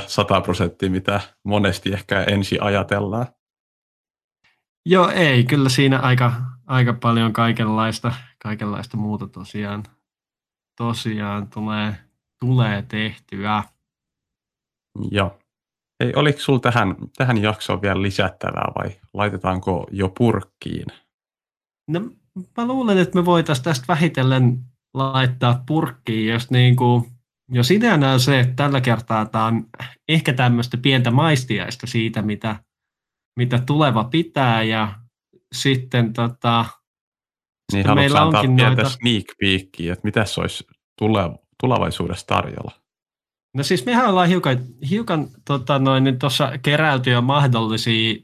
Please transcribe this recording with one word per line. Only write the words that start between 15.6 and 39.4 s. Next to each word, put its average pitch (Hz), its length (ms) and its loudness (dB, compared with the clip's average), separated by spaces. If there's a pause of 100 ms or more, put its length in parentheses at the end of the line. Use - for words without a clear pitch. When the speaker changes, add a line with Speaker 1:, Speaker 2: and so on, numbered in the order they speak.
Speaker 1:
Ei, 120 160 0
oliko 147 240 2
sul 135 180 2
tähän, 113 380 0 (200)
tähän 123 260 0
jaksoon 104 400 -2
vielä 95 200 0
lisättävää - 720 -4
vai 95 160 -6 (240)
laitetaanko 95 760 -4
jo 98 180 -2
purkkiin? - 760 -2 (1000)
Speaker 2:
No, 165 120 -4 (560)
mä 240 100 -4
luulen, 240 320 0
että 180 200 2
me 175 60 2
voitais 165 360 2
tästä 156 280 -2
vähitellen 131 680 2 (360)
laittaa 131 720 0
purkkiin, 117 640 -2
jos 117 180 -4
niinku, 123 580 4 (400)
jos 123 220 2
ideana 185 420 4
on 131 80 4
se, 135 200 4
että 123 160 2
tällä 139 240 0
kertaa 113 460 0
tää 110 180 -2
on 113 220 -2 (420)
ehkä 156 240 2
tämmöstä 123 440 2
pientä 127 340 2
maistiaista 120 760 0
siitä, 113 360 -2
mitä, 104 340 -4 (800)
mitä 123 220 0
tuleva 127 460 2
pitää, 127 580 0
ja 110 320 -2 (580)
sitten 127 600 0
tota, 117 520 -2 (1080)
Speaker 1:
Niin, - 0 -
Speaker 2:
sitten 98 160 2
Speaker 1:
haluatko 104 60 4
Speaker 2:
meillä 143 280 4
Speaker 1:
antaa 160 180 2
Speaker 2:
onkin 131 160 2
Speaker 1:
pientä 117 260 4
Speaker 2:
noita 131 140 -2
Speaker 1:
sneak 113 280 -2 (160)